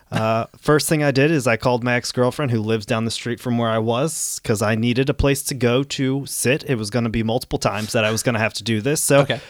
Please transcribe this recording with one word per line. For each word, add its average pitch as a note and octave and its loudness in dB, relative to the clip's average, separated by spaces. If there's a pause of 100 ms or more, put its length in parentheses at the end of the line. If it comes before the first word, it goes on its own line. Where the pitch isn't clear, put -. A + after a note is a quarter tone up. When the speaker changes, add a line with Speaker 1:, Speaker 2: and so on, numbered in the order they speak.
(120)
Speaker 1:
Uh, A2 0
<laughs> - -20
first D3 2
thing D#3 2
I C#3+ 2
did C3+ 4
is C3 0
I A2+ 2
called B2 0
my B2 0
ex-girlfriend B2 0
who A2+ 0
lives A2 -2
down A2+ 0
the A2+ -4
street A#2 -6
from A#2+ -2
where A#2 2
I A2+ 2
was A#2 -2
'cause A2 0
I A2 2
needed A#2+ 0
a B2+ 2
place C#3 0
to C#3+ -6
go A#2+ 2
to C3+ -2
sit. - -2
It C3+ 2
was G#2+ -4
gonna A#2 0
be A2+ 0
multiple A2+ -2
times G#2+ -2
that A2+ 2
I A2 2
was A2 -2
gonna A#2+ 0
have G#2+ 0
to - -10
do G#2+ 0
this. C#3+ -2
So C#3+ 4
Speaker 2:
Okay. C3 0 (100)